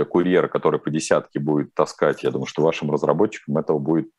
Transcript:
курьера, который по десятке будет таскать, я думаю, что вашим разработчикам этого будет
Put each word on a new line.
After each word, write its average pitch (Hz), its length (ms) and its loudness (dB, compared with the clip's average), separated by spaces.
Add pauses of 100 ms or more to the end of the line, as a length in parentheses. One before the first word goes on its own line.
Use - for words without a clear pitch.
(100)
курьера, 87 380 2
который 76 300 0
по - 120 -8
десятке 76 500 -2
будет 73 340 -2
таскать, 73 480 0
я 69 80 0
думаю, 67 160 -4
что - 160 -4
вашим 76 280 0
разработчикам 76 680 0
этого 76 200 0
будет 78 400 0